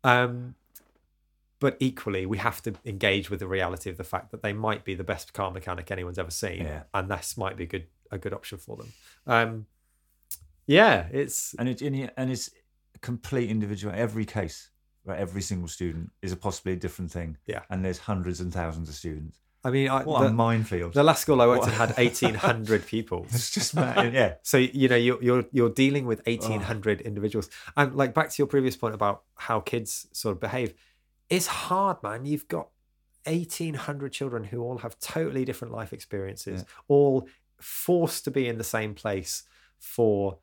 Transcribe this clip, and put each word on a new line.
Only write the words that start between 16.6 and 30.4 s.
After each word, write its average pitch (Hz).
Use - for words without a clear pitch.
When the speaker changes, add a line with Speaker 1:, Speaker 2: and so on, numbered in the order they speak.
Speaker 2:
a -
different 87
thing. 82
Speaker 1:
Yeah. -
Speaker 2:
And 95
there's 90
hundreds 90
and 87
thousands 82
of 73
students. 78
Speaker 1:
I 131
mean, 135
I, 131
Speaker 2:
What 143
a 135
Speaker 1:
the, 117
Speaker 2:
minefield. 110
Speaker 1:
the 143
last 151
school 135
I 120
worked 123
Speaker 2:
What? 107
Speaker 1:
at -
had 120
eighteen 120
hundred 110
Speaker 2:
<laughs> -
Speaker 1:
people. 90
Speaker 2:
It's 120
just -
mad, 123
yeah. 107
Speaker 1:
So, -
you 131
know, 123
you're, 120
you're, 123
you're 120
dealing 135
with 113
Speaker 2:
Oh. -
Speaker 1:
eighteen 113
hundred 104
individuals. 104
And, 139
like, 135
back -
to -
your 143
previous 131
point 110
about 101
how 113
kids -
sort 107
of -